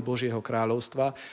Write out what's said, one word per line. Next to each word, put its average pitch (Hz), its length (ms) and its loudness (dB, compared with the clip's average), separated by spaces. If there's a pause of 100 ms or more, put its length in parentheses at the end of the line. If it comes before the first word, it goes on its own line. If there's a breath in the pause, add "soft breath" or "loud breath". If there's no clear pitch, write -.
Božieho 120 340 0
kráľovstva 120 800 0 (140 loud breath)